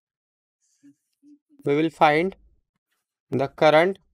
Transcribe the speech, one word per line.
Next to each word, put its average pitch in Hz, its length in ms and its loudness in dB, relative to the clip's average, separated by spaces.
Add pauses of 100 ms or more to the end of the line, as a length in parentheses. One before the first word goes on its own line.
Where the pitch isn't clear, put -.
(1600)
we 143 120 -4
will 160 140 -2
find 160 460 -2 (920)
the 135 180 -4
current 160 500 0 (160)